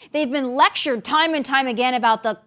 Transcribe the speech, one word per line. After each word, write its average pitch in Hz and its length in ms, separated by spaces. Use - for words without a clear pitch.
They've 302 180
been 262 280
lectured 302 480
time 320 280
and 285 120
time 269 240
again 247 260
about 226 300
the 220 220